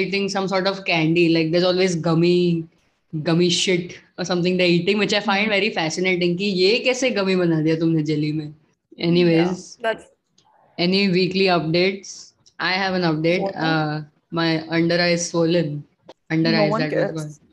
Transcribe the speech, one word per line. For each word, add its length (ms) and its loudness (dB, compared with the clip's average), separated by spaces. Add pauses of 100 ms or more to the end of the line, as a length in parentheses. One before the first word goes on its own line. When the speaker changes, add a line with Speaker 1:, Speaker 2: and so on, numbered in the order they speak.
Speaker 1:
eating 260 -2
some 180 -2
sort 200 0
of 180 -4
candy, 480 2
like, 180 0
there's 180 2
always 260 0
gummy, 680 2 (580)
gummy 260 2
shit 480 -2 (200)
or 80 -6
something 320 -2
they're 200 4
eating, 200 0
which 160 0
I 60 2
find 280 0
Speaker 2:
Hmm। 20 -2
Speaker 1:
very 200 0 (100)
fascinating 580 0
कि 80 -4 (160)
ये 240 4
कैसे 240 0 (100)
गमी 160 0
बना 260 2
दिया 180 2
तुमने 240 0
जेली 280 -2
में। 220 -8 (460)
Anyways, 800 2
Speaker 2:
Yeah, 40 -20
that's 240 -6 (720)
Speaker 1:
any 320 2
weekly 360 2 (120)
updates? 680 -2 (340)
I 140 -2
have 200 -2
an 100 0
update. 380 0
Speaker 2:
What? 140 -6
Speaker 1:
Uh, 460 -2 (300)
my 360 -2
under 320 0
eye 180 2
is 120 -6
swollen. 540 0 (460)
Under 220 0
Speaker 2:
No 120 4
Speaker 1:
eyes, 80 2
Speaker 2:
one 100 0
Speaker 1:
that 100 -2
Speaker 2:
cares. 220 -2
Speaker 1:
was 100 -8
one. 140 -14 (160)